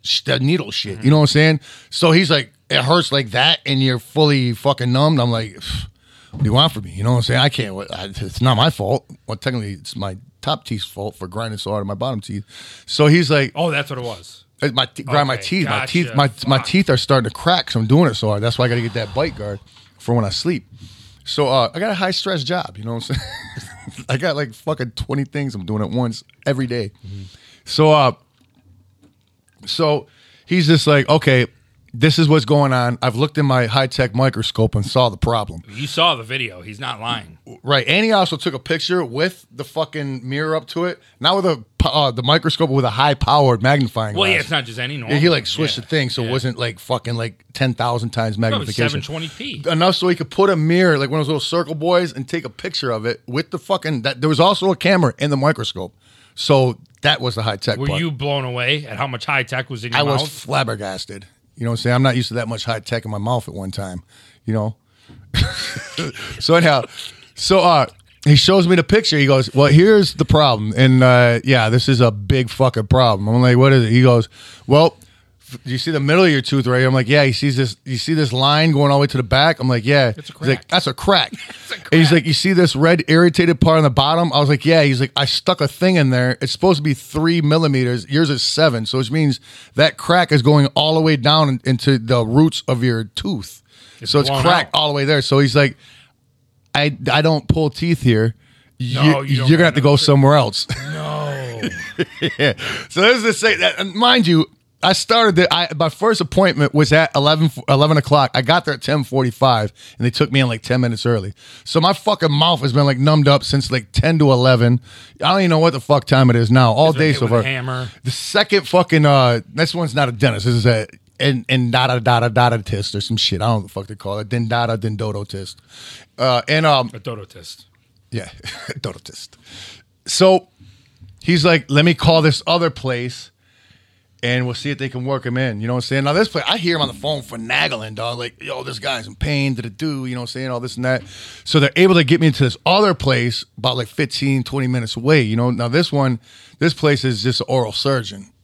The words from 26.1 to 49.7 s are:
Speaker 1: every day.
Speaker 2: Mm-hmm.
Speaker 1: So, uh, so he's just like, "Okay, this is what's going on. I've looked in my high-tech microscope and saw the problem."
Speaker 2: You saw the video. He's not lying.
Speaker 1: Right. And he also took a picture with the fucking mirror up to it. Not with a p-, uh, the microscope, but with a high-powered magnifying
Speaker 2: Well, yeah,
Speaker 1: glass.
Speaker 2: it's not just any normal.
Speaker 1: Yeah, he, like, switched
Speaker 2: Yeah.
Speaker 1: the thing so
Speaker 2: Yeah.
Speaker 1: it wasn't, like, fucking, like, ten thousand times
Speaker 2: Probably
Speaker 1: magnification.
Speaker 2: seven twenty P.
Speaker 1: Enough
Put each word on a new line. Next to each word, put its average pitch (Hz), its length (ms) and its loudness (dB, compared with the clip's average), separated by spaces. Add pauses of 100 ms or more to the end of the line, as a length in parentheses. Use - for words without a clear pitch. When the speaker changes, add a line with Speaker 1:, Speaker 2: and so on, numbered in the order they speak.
Speaker 1:
every 135 220 -2
day. 117 240 -6 (120)
Speaker 2:
Mm-hmm. 98 180 -14 (420)
Speaker 1:
So, 156 260 4
uh, 143 220 4 (1500)
so 151 420 -2 (380)
he's 175 220 2
just 156 200 4
like, 147 220 4
"Okay, 135 380 4 (460)
this 143 260 2
is 160 100 4
what's 151 160 4
going 143 280 2
on. 123 300 -2
I've 127 140 -2
looked 147 220 -2
in 147 80 0
my 127 200 0
high-tech 123 480 -2
microscope 113 600 0
and 104 100 -2
saw 127 240 2
the 98 80 -6
problem." 101 520 -4
Speaker 2:
You 113 180 -10
saw 165 280 0
the 120 80 -8
video. 110 400 -8
He's 101 160 -16
not 123 220 -10
lying. 107 380 -10 (240)
Speaker 1:
Right. 135 240 0
And 175 180 2
he 226 80 2
also 185 240 0
took 147 180 -6
a 131 40 -8
picture 165 460 -4
with 143 460 -6
the 135 140 -14
fucking 139 640 -8
mirror 156 280 -4
up 156 120 -8
to 170 160 -6
it. 175 160 -8 (200)
Not 165 160 0
with 190 100 -2
a 165 100 0 (220)
p-, - 120 0
uh, 139 200 0
the 120 120 -6
microscope, 156 480 0
but 131 40 -2
with 135 100 2
a 120 60 0
high-powered 135 720 2
magnifying 117 540 0
Speaker 2:
Well, 190 120 0
yeah, 190 60 0
Speaker 1:
glass. 156 100 -2
Speaker 2:
it's 110 60 -12
not 147 140 -4
just 113 160 -14
any 123 160 -6
normal. 123 180 -6
Speaker 1:
Yeah, 143 60 0
he, 160 100 2
like, 135 160 -2
switched - 320 -4
Speaker 2:
Yeah. 120 40 -12
Speaker 1:
the - 40 -18
thing 143 240 -2
so 127 120 -6
Speaker 2:
Yeah. 113 60 -4
Speaker 1:
it 107 40 -4
wasn't, 127 260 -6
like, 117 220 -8
fucking, 123 340 -6
like, 117 300 -10 (100)
ten 131 200 -2
thousand 117 360 -4
times 113 260 -4
Speaker 2:
Probably 113 220 0
Speaker 1:
magnification. 117 440 -4
Speaker 2:
seven - 0 -
twenty 160 260 -10
P. 233 400 -14
Speaker 1:
Enough 170 280 2